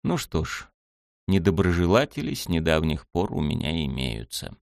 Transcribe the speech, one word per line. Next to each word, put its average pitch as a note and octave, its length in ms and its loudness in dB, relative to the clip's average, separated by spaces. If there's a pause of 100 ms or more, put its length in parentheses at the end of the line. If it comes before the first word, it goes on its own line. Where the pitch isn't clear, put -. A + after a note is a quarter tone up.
Ну E3+ 160 0
что - 260 -4
ж, - 240 -10 (600)
недоброжелатели F#2 1040 2
с - 140 -8
недавних D#2+ 600 0
пор - 240 -2
у - 80 -2
меня D#2 460 -2
имеются. B1+ 760 -6